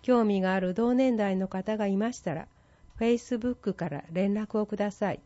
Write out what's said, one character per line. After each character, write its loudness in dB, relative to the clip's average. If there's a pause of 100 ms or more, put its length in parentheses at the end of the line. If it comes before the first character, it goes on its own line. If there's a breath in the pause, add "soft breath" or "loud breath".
興 4
味 2
が 2
あ 2
る 0
同 2
年 4
代 2
の 0
方 -4
が 0
い 2
ま 0
し -12
た -4
ら、 -8 (520 soft breath)
Facebook 0
か -4
ら -8
連 0
絡 -2
を 0
く -8
だ -2
さ -2
い。 -6